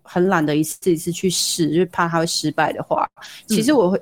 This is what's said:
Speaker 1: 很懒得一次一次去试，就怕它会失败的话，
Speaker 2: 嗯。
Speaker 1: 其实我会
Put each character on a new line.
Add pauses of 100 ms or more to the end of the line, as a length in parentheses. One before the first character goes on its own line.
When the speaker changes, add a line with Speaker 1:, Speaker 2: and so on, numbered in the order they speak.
Speaker 1:
很
懒
得
一
次
一
次
去
试，
就
怕
它
会
失
败
的
话，
Speaker 2:
嗯。 (240)
Speaker 1:
其
实
我
会